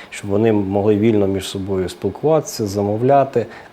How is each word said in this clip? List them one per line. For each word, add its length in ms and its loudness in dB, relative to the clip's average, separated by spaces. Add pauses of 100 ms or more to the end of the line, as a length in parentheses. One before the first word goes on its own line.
(100)
щоб 200 -10
вони 220 4
могли 440 2
вільно 300 2
між 220 -2
собою 400 -4
спілкуватися, 760 -2
замовляти. 800 0 (260)